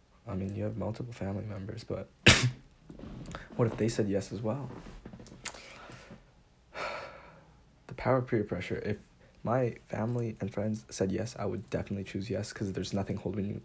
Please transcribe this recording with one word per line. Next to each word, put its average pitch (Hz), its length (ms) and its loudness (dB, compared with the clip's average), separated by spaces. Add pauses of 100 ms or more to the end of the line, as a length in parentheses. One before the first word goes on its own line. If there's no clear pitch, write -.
(280)
I 95 80 -4
mean, 98 200 -2
you 104 100 0
have 107 100 -2
multiple 113 380 -4
family 101 320 -4
members, 107 400 -6
but 95 240 -4 (180)
<coughs> - 80 12 (1200)
what 120 120 8
if - 100 0
they 110 100 4
said 107 220 2
yes 98 240 2
as 101 80 -4
well? 127 280 -2 (2000)
<sighs> - 60 -6 (1040)
The - 60 -10
power 123 240 4
of 123 100 0
peer 107 160 4
pressure. - 420 -2
If 107 120 0 (460)
my 120 320 2 (120)
family 113 540 0
and 104 120 -2
friends 107 360 0
said 98 220 2
yes, 101 280 -2
I 104 60 -2
would - 240 -4
definitely 98 340 -2
choose 98 260 -4
yes, 101 220 -2
'cause 98 220 -2
there's 92 200 -2
nothing 98 220 0
holding 101 500 -2